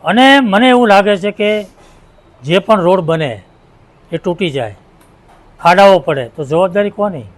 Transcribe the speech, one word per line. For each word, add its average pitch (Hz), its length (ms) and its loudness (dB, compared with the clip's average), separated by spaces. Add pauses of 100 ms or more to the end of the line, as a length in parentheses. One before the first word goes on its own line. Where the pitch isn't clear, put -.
અને 262 360 4
મને 233 300 0
એવું 247 180 2
લાગે 202 300 2
છે 202 140 -6
કે 208 340 -4 (760)
જે 165 160 0
પણ 196 220 0
રોડ 185 180 2
બને 156 420 -4 (720)
એ 165 60 -8
તૂટી 175 320 -6
જાય, 120 260 -8 (880)
ખાડાઓ 185 380 4
પડે, 139 280 -4
તો 151 160 -12
જવાબદારી 185 460 -2
કોની? 196 340 -6 (140)